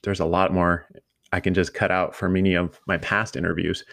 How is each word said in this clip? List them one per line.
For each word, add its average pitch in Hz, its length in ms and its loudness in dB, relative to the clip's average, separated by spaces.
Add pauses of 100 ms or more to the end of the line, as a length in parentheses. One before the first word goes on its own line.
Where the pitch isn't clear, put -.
There's 98 160 -2
a 85 60 0
lot 90 280 2
more 87 320 2 (460)
I 92 80 -2
can 92 160 0
just 92 180 0
cut 98 160 0
out 92 260 0
from 92 200 -2
any 95 180 4
of 87 320 -2
my 90 140 -2
past 104 360 -2
interviews. 87 580 -2